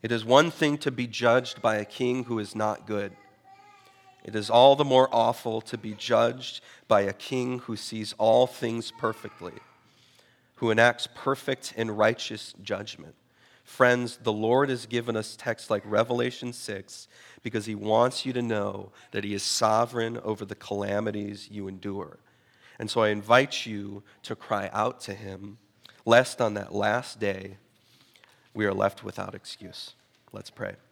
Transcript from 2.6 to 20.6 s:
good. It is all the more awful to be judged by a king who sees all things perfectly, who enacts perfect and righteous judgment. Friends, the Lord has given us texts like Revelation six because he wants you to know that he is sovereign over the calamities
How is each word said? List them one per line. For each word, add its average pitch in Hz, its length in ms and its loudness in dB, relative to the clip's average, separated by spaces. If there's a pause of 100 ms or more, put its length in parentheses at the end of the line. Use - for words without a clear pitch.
good. 101 240 -6 (1120)
It 107 120 -10
is 104 140 -4
all 123 260 10
the 147 100 2
more 131 260 6
awful 113 500 0
to - 160 -10
be 107 160 -10
judged 120 680 0 (260)
by 104 140 6
a 98 120 -2
king 127 460 -4
who 117 160 -8
sees 107 420 -8
all 113 300 6
things 117 440 -6
perfectly, - 600 -8 (1040)
who 117 160 0
enacts 117 420 4
perfect - 600 -4
and 110 220 -4
righteous 110 640 0
judgment. 98 540 -10 (480)
Friends, 123 600 2
the 110 100 0
Lord 120 360 2
has 120 180 -6
given 117 280 -4
us 107 200 -6
texts - 340 -8
like 104 160 0
Revelation 120 680 -2
six - 540 -12 (360)
because 107 220 -4
he 110 100 -6
wants 110 500 2
you 131 80 -6
to 123 80 -2
know 101 500 -4 (200)
that 104 120 -4
he 101 100 -6
is 101 100 -6
sovereign 117 800 0
over 107 200 -4
the 101 120 -10
calamities 101 960 -4